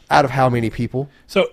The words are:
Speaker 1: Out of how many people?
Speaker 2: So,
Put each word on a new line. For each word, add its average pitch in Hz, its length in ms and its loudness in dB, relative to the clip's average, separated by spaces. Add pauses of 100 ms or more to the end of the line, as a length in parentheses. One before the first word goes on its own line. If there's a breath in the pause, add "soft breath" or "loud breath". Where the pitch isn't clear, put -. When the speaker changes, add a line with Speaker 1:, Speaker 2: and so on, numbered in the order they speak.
(120 soft breath)
Speaker 1:
Out 147 140 4
of 127 60 -4
how 127 180 2
many 120 200 -2
people? 127 400 -6 (180 soft breath)
Speaker 2:
So, 180 260 0